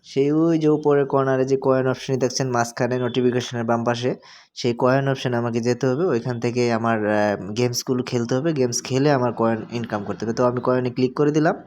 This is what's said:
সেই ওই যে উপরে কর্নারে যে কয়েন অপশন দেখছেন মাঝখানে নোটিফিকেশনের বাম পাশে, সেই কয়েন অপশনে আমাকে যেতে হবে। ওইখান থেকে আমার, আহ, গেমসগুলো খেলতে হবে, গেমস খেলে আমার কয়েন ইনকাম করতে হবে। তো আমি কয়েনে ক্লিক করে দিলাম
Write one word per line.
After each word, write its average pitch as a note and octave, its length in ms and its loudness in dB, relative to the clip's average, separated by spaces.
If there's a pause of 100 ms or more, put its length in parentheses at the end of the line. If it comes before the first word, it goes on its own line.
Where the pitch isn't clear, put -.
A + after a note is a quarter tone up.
সেই C#3 280 0
ওই D#3+ 260 4
যে D3+ 100 4
উপরে D3 360 4
কর্নারে C3+ 400 2
যে C3+ 180 2
কয়েন C3 240 2
অপশন C3 300 -2
দেখছেন B2+ 340 -2
মাঝখানে A#2+ 480 0
নোটিফিকেশনের B2 640 0
বাম A#2 200 0
পাশে, A#2+ 300 -2 (400)
সেই A#2+ 240 -2
কয়েন C3+ 300 2
অপশনে C3 280 -2
আমাকে A#2 240 -2
যেতে A#2+ 260 0
হবে। C3 200 0
ওইখান A#2+ 340 -2
থেকে A#2+ 320 0
আমার, A2+ 340 0
আহ, G#2 460 0
গেমসগুলো B2 500 -2
খেলতে A#2+ 320 -2
হবে, D#3 180 0
গেমস B2+ 300 -2
খেলে C3+ 280 2
আমার B2 220 2
কয়েন A2+ 400 0
ইনকাম A2 320 -6
করতে G2+ 200 -8
হবে। A2+ 100 -4
তো B2+ 100 0
আমি B2 160 0
কয়েনে B2+ 300 0
ক্লিক B2+ 260 -2
করে D3 160 2
দিলাম D#3+ 240 2 (100)